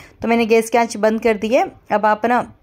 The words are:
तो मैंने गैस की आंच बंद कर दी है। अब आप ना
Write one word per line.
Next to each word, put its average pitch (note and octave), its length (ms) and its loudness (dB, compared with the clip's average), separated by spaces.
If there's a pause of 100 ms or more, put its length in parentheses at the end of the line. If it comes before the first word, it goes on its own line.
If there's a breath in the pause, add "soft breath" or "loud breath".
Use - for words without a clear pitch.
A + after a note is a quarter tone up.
(220 loud breath)
तो A3 60 -6
मैंने A#3 180 2
गैस A3+ 240 2
की B3 80 0
आंच A#3 200 -2
बंद G#3+ 240 0
कर A3+ 160 0
दी G#3+ 100 -6
है। D4 180 2 (260)
अब G#3 140 0
आप G#3+ 200 0
ना A#3+ 200 0 (180)